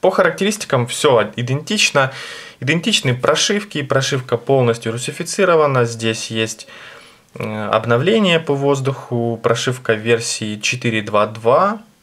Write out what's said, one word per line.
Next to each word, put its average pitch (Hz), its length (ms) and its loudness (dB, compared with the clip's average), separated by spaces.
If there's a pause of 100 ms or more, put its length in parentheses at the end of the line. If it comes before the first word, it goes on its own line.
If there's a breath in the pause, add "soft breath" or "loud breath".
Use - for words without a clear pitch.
По 185 100 6
характеристикам 180 760 0
все 113 500 2
идентично. 135 720 0 (500 loud breath)
Идентичны 156 540 0
прошивки. 156 680 0
Прошивка 135 560 -2
полностью 117 540 0
русифицирована. 151 920 0
Здесь 113 460 -4
есть, 113 360 -4 (680 loud breath)
э, 107 360 -6
обновление 165 720 2
по 160 140 -2
воздуху. 131 880 0
Прошивка 123 500 0
версии 110 680 -2
четыре 117 440 -2
два 104 240 2
два. 131 560 2 (200)